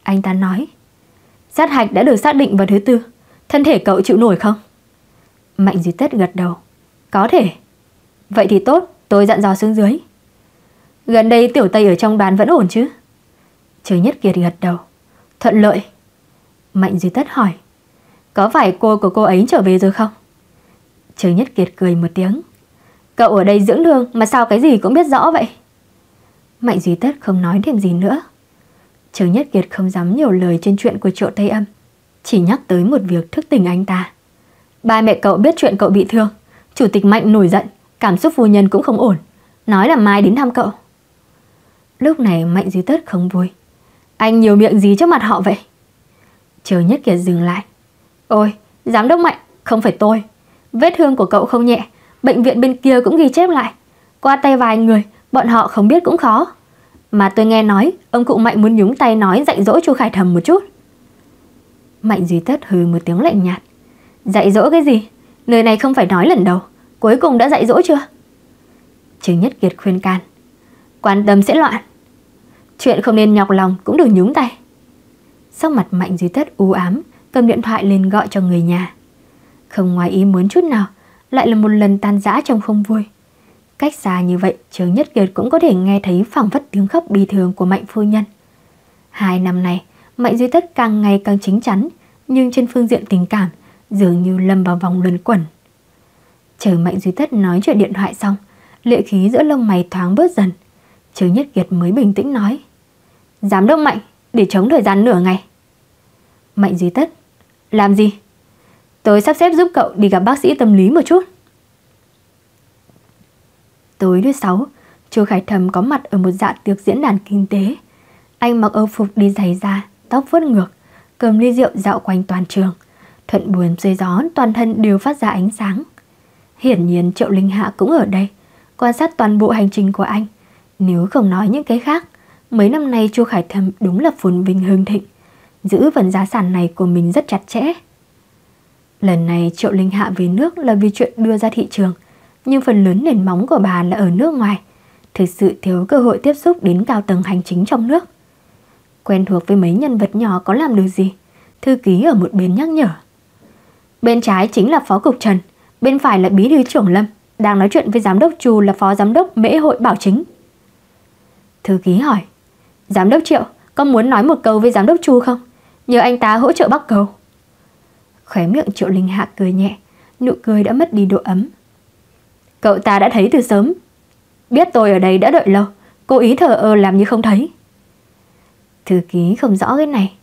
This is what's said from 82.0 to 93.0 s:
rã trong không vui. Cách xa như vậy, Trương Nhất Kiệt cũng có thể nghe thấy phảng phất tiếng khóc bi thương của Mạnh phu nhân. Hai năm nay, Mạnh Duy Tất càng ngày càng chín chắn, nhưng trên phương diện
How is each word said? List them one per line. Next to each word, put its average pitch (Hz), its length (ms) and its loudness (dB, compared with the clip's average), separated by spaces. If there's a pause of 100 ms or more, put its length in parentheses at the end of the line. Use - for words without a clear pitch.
rã 208 240 -2
trong 226 160 -2
không 208 220 -2
vui. 214 220 -4 (760)
Cách - 160 -4
xa 180 260 -4
như 180 180 -2
vậy, 185 180 -2 (140)
Trương 180 240 -4
Nhất 285 200 -2
Kiệt 196 200 0
cũng 220 160 -4
có 330 80 2
thể 320 160 2
nghe 196 280 0
thấy 185 280 -2
phảng 277 200 -2
phất - 200 -6
tiếng 196 160 -2
khóc 339 240 -4
bi 196 160 2
thương 185 260 -2
của 190 120 -4
Mạnh 185 240 -2
phu 214 140 -4
nhân. 208 220 0 (840)
Hai 185 300 -2
năm 180 220 -2
nay, 180 220 -4 (320)
Mạnh 240 200 -2
Duy 247 120 0
Tất 339 260 -2
càng 220 280 0
ngày 202 220 0
càng 202 140 0
chín 202 220 -2
chắn, 220 280 -2 (400)
nhưng 262 240 0
trên 254 140 0
phương 240 200 -2
diện 226 200 -2